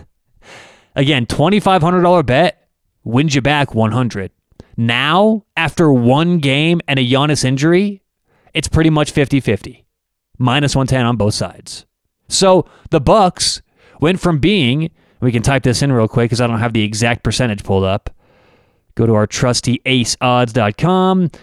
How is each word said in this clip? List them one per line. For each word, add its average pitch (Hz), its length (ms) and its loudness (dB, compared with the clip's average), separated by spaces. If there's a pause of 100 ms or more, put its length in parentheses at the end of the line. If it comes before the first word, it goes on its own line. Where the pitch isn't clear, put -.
(320)
<laughs> - 640 -20
Again, 139 320 0
twenty-five 185 560 2
hundred 180 180 2
dollar 175 220 4
bet 131 440 0 (360)
wins 135 320 0
you 135 60 0
back 143 340 -2
one 110 160 0
hundred. 110 400 -4 (440)
Now, 156 680 0 (100)
after 160 380 2
one 143 460 2
game 151 480 0
and 139 100 -2
a 127 100 0
Giannis 135 380 0
injury, 175 560 0 (540)
it's - 120 -2
pretty 160 220 2
much 151 220 0
fifty 139 300 0
fifty. - 440 -6 (540)
Minus 135 360 0
one 135 120 0
ten 127 180 0
on 120 120 0
both 104 180 -2
sides. - 500 -12 (440)
So 185 360 2 (240)
the 165 100 0
Bucks - 640 0 (400)
went 180 160 0
from 165 220 -2
being, 156 500 0 (300)
we 127 100 0
can 117 140 -2
type 139 180 0
this 123 200 0
in 139 100 0
real 113 160 2
quick 117 220 0
'cause 113 100 -2
I 120 80 0
don't 117 120 -2
have 117 120 -2
the 110 120 0
exact 110 380 -2
percentage 110 440 -4
pulled 95 180 0
up. 95 260 -4 (840)
Go 113 100 0
to 113 80 2
our 107 140 2
trusty 123 580 -2
ace 131 360 -2
odds 123 320 0
dot 107 240 -2
com, 185 520 0 (140)